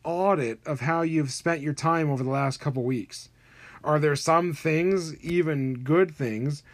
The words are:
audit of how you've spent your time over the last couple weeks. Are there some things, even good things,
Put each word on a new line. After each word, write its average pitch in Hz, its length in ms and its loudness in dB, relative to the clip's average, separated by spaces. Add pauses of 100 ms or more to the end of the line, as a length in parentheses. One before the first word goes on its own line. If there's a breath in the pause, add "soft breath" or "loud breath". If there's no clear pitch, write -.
audit 165 640 0
of 147 140 -4
how 165 220 0
you've 160 300 0
spent 165 280 -2
your 147 120 -4
time 160 380 2
over 131 120 0
the 131 80 -2
last 135 300 -2
couple 131 220 -2
weeks. 120 480 -6 (520 loud breath)
Are 151 160 2
there 147 180 2
some 165 360 2
things, 160 720 0
even 147 580 0
good 160 320 4
things, 127 480 -4 (120)